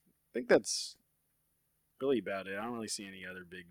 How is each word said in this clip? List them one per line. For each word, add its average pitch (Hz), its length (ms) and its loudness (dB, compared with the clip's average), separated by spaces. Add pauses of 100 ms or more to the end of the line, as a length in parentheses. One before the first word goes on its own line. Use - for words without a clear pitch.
(360)
think 123 120 -2
that's - 500 4 (1040)
really 135 180 4
about 95 280 -4
it. 98 100 -6
I 104 60 -4
don't 120 100 -4
really 113 140 -6
see 104 180 -6
any 95 240 -12
other 92 180 -12
big 90 240 -14